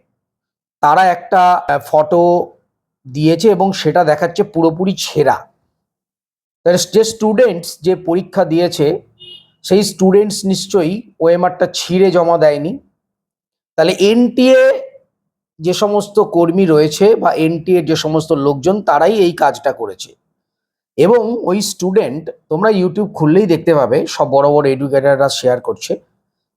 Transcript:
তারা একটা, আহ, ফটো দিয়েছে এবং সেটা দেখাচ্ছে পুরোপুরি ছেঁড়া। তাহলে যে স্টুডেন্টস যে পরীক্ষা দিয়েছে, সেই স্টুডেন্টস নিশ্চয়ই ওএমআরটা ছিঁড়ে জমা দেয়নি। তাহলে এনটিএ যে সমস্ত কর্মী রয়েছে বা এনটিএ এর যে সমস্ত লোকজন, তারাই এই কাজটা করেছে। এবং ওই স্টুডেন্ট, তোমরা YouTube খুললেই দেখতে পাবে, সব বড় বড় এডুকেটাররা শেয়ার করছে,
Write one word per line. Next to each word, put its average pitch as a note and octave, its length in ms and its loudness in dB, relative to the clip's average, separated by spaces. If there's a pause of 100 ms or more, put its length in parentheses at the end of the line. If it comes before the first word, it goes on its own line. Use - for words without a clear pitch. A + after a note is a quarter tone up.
(840)
তারা D#3 220 4
একটা, F3+ 360 0 (120)
আহ, C#3+ 260 -2 (100)
ফটো E3+ 340 2 (840)
দিয়েছে D#3 460 0
এবং F#3+ 200 0
সেটা F3 320 0
দেখাচ্ছে E3 400 -2
পুরোপুরি E3 540 -2
ছেঁড়া। C3+ 400 -2 (1300)
তাহলে F3 140 2 (140)
যে A3 100 4
স্টুডেন্টস G#3+ 760 -2
যে F3 140 0
পরীক্ষা F3+ 500 -2
দিয়েছে, D#3+ 420 0 (760)
সেই G3+ 200 2
স্টুডেন্টস G3+ 640 0
নিশ্চয়ই F#3+ 560 -2 (180)
ওএমআরটা F3 540 0
ছিঁড়ে F#3 380 0
জমা E3+ 260 2
দেয়নি। D#3 420 0 (960)
তাহলে E3 240 2
এনটিএ B3 840 2 (760)
যে E3 140 -2
সমস্ত G#3 460 -2
কর্মী E3+ 460 2
রয়েছে D#3+ 500 2
বা F3 180 0
এনটিএ E3 460 0
এর D#3+ 60 -4
যে D#3 100 -2
সমস্ত D#3 360 -2
লোকজন, C#3+ 500 0
তারাই E3 360 2
এই F3 160 2
কাজটা C#3+ 380 -2
করেছে। G2+ 400 -10 (840)
এবং A3+ 460 2
ওই F#3+ 180 -2
স্টুডেন্ট, E3+ 600 -4 (260)
তোমরা F#3 200 -2
YouTube F#3+ 440 -2
খুললেই D#3+ 320 2
দেখতে E3 300 0
পাবে, C3+ 320 0
সব D3 240 -4
বড় C#3 200 2
বড় D3 200 2
এডুকেটাররা C3+ 580 0
শেয়ার B2+ 320 -2
করছে, - 320 -8 (640)